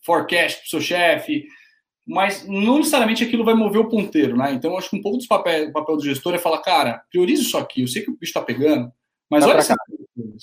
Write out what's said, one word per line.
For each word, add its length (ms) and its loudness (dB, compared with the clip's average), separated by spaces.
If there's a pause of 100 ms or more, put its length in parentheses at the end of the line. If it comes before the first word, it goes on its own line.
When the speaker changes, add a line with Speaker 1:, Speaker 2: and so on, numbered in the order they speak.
Speaker 1:
forecast 560 0
pro 100 -16
seu 100 -4
chefe, 640 0 (640)
mas 420 -2
não 300 2
necessariamente 440 2
aquilo 220 0
vai 100 4
mover 260 2
o 80 2
ponteiro, 480 0
né? 160 0
Então, 200 -2
eu 60 -4
acho 120 -8
que 60 -4
um 60 -6
pouco 160 -2
dos 100 -10
papel, 400 0
o 40 -12
papel 240 -2
do 80 -4
gestor 300 -2
é 40 -2
falar, 240 0
"Cara, 480 0
prioriza 320 2
isso 140 -2
aqui, 260 -2
eu 60 0
sei 140 -6
que 80 -8
o 60 -8
bicho 160 -10
tá 100 -2
pegando, 480 0 (400)
mas 140 4
Speaker 2:
Dá 20 6
Speaker 1:
olha 80 6
Speaker 2:
pra 80 4
Speaker 1:
essa 140 0
Speaker 2:
cá. 80 -8 (580)